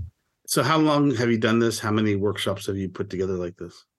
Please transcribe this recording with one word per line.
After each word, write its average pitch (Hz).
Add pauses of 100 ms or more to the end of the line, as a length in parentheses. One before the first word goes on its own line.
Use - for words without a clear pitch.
(460)
So 143
how 156
long 147
have 120
you 113
done 113
this? 113
How 110
many 107
workshops 98
have 98
you 95
put 98
together 95
like 87
this? - (140)